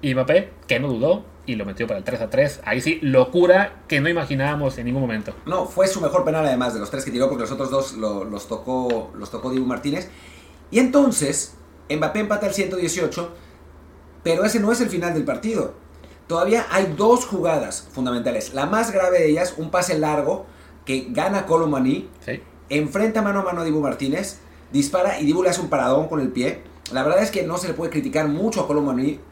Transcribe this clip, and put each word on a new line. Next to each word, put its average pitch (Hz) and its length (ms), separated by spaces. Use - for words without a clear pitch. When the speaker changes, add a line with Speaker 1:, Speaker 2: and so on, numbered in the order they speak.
Speaker 1:
y 135 140
Mbappé, 131 340
que 123 140
no 143 80
dudó 143 360
y 123 80
lo 107 100
metió 98 220
para 104 120
el 95 60
tres 117 160
a 110 80
tres. 139 360
Ahí 113 160
sí, 160 220
locura 175 840
que 147 140
no 147 80
imaginábamos 143 720
en 120 80
ningún 131 160
momento. 110 300
Speaker 2:
No, 180 200
fue 190 200
su 190 140
mejor 170 240
penal 156 200
además 123 300
de 110 60
los 104 100
tres 135 140
que 110 80
tiró, 123 160
porque 127 140
los 113 100
otros 131 180
dos 135 220
lo, 104 320
los 104 240
tocó, 120 680
los 101 140
tocó 123 220
Dibu 131 120
Martínez. 135 460
Y 208 60
entonces, 254 760
Mbappé 156 300
empata 208 260
al 190 80
ciento 185 220
dieciocho, 170 580
pero 170 220
ese 214 140
no 208 140
es 240 80
el 226 80
final 175 260
del 156 100
partido. 214 500
Todavía 202 440
hay 175 260
dos 233 300
jugadas 156 680
fundamentales. 123 600
La 139 120
más 214 240
grave 180 280
de 160 100
ellas, 156 300
un 156 120
pase 180 280
largo 151 480
que 131 240
gana 185 340
Kolo 165 220
Muani, 139 420
Speaker 1:
Sí. - 160
Speaker 2:
enfrenta 196 520
mano 196 180
a - 20
mano 175 180
a 165 40
Dibu 156 160
Martínez, 139 580
dispara 165 480
y 151 60
Dibu 170 160
le 185 80
hace 185 100
un 165 80
paradón 139 400
con 156 120
el 131 80
pie. - 340
La 127 120
verdad 170 200
es 202 80
que 185 120
no 165 160
se 180 100
le 160 60
puede 160 160
criticar 151 380
mucho 190 340
a - 40
Kolo 147 140
Muani 143 400